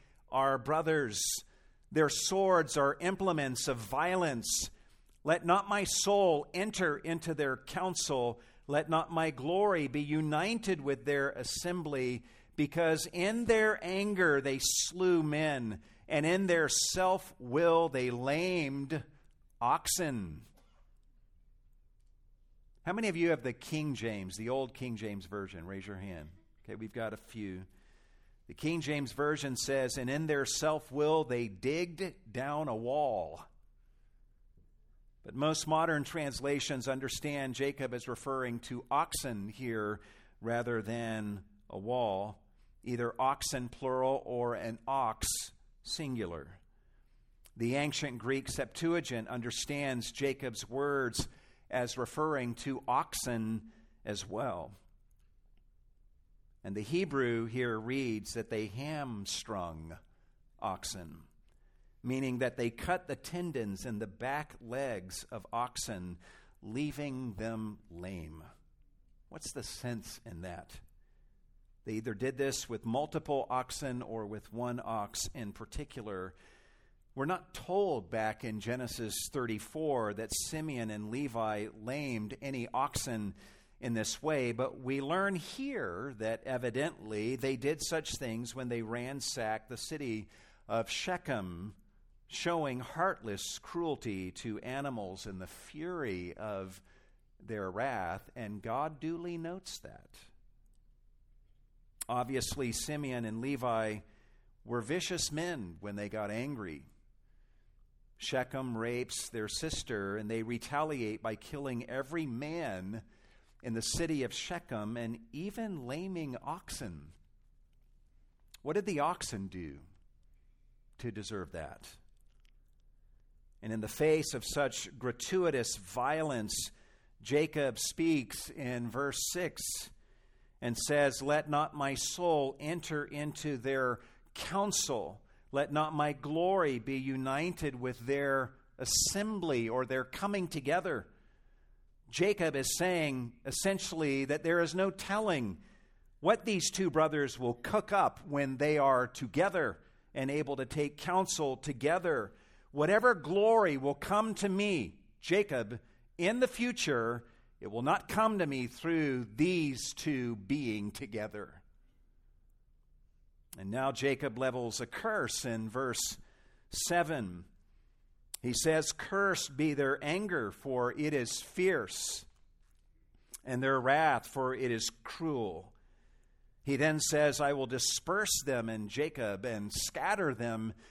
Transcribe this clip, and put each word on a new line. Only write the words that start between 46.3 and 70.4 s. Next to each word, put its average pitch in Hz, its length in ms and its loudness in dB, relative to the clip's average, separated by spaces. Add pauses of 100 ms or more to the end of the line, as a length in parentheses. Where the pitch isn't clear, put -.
The 117 180 2
ancient 143 440 0
Greek 127 300 0
Septuagint 151 800 -2
understands 123 840 -2
Jacob's 135 580 -2
words 135 580 0 (420)
as 123 280 -2
referring 127 580 0
to - 320 -4
oxen 113 840 0 (320)
as 104 200 -4
well. 95 520 -6 (1900)
And 98 100 -4
the 107 60 -4
Hebrew 131 640 2
here 117 320 0
reads 117 560 -2
that 113 160 -4
they 110 180 -2
hamstrung 101 1300 -6 (640)
oxen, 87 600 -6 (800)
meaning 127 360 0
that 123 180 0
they 120 140 2
cut - 380 -2
the 139 100 -4
tendons 143 680 -4
in 110 140 -4
the 110 80 -4
back 131 540 -6
legs 117 640 -6
of 107 260 -10
oxen, 95 680 -4 (440)
leaving 131 720 -4
them 110 460 -6 (120)
lame. 85 540 -10 (840)
What's - 240 -12
the 123 120 -8
sense - 640 -8
in 85 160 -12